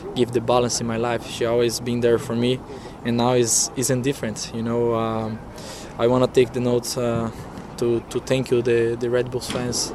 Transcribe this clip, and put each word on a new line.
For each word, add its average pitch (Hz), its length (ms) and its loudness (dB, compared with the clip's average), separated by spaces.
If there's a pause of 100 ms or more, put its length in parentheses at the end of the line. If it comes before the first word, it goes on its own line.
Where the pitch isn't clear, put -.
(140)
give 120 180 2
the 120 80 2
balance 120 400 2
in 120 60 -4
my 113 120 -2
life. 117 280 -2
She - 180 -4
always 117 360 2
been 120 180 -2
there 117 200 4
for 117 180 -4
me, 127 240 2 (440)
and 120 120 0
now 120 160 4
is, 120 420 2
isn't 127 280 0
different. 120 520 -4
You 113 80 -4
know, 117 320 2
um, 113 460 -2 (580)
I 117 80 4
wanna 127 220 6
take 123 240 4
the 123 80 -2
notes, 120 360 0
uh, 117 360 0 (460)
to, 120 200 2 (120)
to 123 100 -2
thank 131 320 0
you, 120 100 4
the, 117 380 2
the 123 100 -2
Red 123 220 0
Bulls 123 180 -4
fans, 123 440 -4